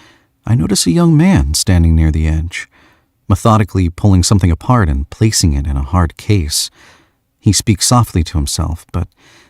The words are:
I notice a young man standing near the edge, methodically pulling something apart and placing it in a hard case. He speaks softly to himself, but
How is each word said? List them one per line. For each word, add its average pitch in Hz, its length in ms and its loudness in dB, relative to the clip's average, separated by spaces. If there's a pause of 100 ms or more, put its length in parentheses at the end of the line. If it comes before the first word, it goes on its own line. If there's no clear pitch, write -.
(440)
I 110 100 -2
notice 170 320 -2
a 175 40 2
young 170 260 4
man 143 380 2
standing 85 400 2
near 80 160 2
the 78 160 -2
edge, 80 420 -6 (600)
methodically 104 600 0
pulling 92 340 2
something 90 280 0
apart 104 380 0
and 69 200 -4
placing 107 440 0
it 69 140 -4
in 71 100 -4
a 69 60 -2
hard 85 340 -2
case. - 540 -4 (680)
He - 140 0
speaks - 340 -2
softly 113 380 0
to - 140 -6
himself, 78 540 -6
but 85 160 -6 (420)